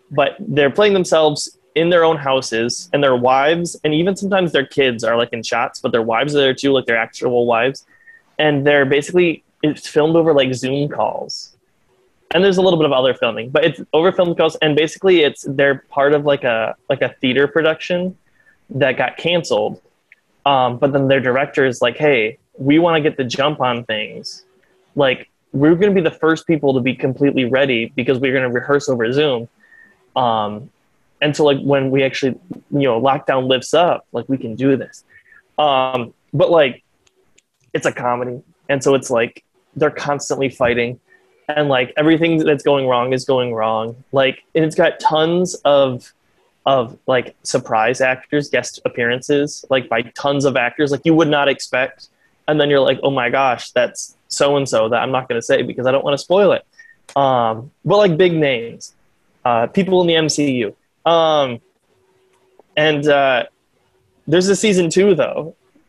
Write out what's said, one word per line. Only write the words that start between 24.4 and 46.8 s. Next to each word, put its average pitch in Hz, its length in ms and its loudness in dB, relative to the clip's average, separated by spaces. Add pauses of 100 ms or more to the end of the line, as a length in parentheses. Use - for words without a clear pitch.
Like, 135 340 0 (220)
we're 151 240 4
gonna 196 180 2
be 190 80 2
the 160 100 0
first 160 360 -2
people 147 260 0
to 131 60 0
be 123 160 -2
completely 135 500 -2
ready 123 500 0
because 131 220 0
we're 131 160 -2
gonna 131 160 -2
rehearse 139 400 -2
over 120 220 -2
Zoom." 131 360 -2 (680)
Um, 110 540 -2 (520)
and 147 140 0
so, 156 100 2
like, 139 160 2
when 135 300 0
we 135 120 2
actually, 131 340 -2 (340)
you 143 100 -2
know, 120 200 0
lockdown 135 460 0
lifts 127 260 -2
up, 160 380 2
like, 120 160 -8
we 135 100 -2
can 113 180 -10
do 131 200 2
this. - 300 -8 (520)
Um, 131 560 0 (200)
but, 165 180 2
like, 147 320 2 (880)
it's 160 120 -4
a 143 60 0
comedy. 123 500 -6 (260)
And 139 160 -2
so 139 120 4
it's, 127 140 -4
like, 117 340 -2 (320)
they're 147 160 0
constantly 139 580 -4
fighting, 120 500 -2 (480)
and, 151 220 -2
like, 127 260 0
everything 160 440 2
that's 151 240 0
going 139 240 0
wrong 123 260 0
is 127 120 -4
going 127 280 0
wrong. 113 580 -4
Like, 135 320 0 (100)
and 160 120 2
it's 156 100 -4
got 165 240 0
tons 170 560 0 (100)
of, 139 460 2 (540)
of, 127 320 0 (100)